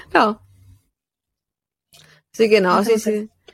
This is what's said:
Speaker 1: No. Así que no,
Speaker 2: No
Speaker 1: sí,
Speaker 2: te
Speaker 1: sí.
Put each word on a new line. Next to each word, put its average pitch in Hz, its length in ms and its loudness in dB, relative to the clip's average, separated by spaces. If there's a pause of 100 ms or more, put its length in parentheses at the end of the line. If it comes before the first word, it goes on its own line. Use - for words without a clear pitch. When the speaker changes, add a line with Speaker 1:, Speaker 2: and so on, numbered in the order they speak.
(140)
Speaker 1:
No. 220 320 0 (1900)
Así 220 160 0
que 214 120 4
no, 180 160 0
Speaker 2:
No 202 60 0
Speaker 1:
sí, 226 100 0
Speaker 2:
te 220 60 -2
Speaker 1:
sí. 214 300 -6 (240)